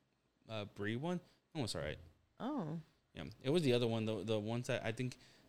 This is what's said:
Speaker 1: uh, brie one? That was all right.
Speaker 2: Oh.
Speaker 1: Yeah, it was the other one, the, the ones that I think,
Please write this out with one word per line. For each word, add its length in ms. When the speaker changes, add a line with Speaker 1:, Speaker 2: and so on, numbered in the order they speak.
Speaker 1:
uh, 160
brie 200
one? 240
That 80
was 140
all 60
right. 180
Speaker 2:
Oh. 400
Speaker 1:
Yeah, 120
it 80
was 120
the 100
other 140
one, 180
the, 180
the 160
ones 280
that 160
I 80
think, 240